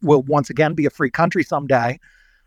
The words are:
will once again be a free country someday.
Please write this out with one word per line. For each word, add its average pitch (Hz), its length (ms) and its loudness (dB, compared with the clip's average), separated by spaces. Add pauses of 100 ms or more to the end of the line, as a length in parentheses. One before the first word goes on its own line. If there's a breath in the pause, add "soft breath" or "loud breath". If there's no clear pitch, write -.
will 151 180 4
once 139 300 -2
again 151 240 0
be 160 100 -2
a 139 60 0
free 135 180 -4
country 165 340 0
someday. 131 560 -2 (480 soft breath)